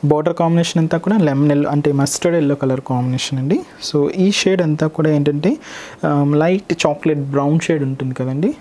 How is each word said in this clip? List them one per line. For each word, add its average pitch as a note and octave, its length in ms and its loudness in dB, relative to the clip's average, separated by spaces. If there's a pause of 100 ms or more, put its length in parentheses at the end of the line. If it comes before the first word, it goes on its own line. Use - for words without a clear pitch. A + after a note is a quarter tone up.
(120)
border D#3 300 2
combination E3+ 420 2
అంతా E3 220 0
కూడా G#3 120 2 (100)
లెమన్ C#3+ 280 2
ఎల్లో, D3 180 2
అంటే D3 180 0 (100)
mustard E3+ 400 0
yellow C#3+ 220 0
color C3 280 -2
combination B2+ 500 -2
అండి. D#3+ 180 0 (300)
So, D3+ 80 -2 (280)
ఈ G3 40 4 (120)
shade F#3 260 2
అంతా D#3 200 0 (120)
కూడా D#3 180 2
ఏంటంటే, D3 400 0 (500)
ఆ, - 20 2 (340)
light F#3 300 0 (120)
chocolate D3 400 0 (100)
brown C#3+ 320 2
shade D#3 220 0
ఉంటుంది C3+ 320 -4
కదండి C#3 400 -2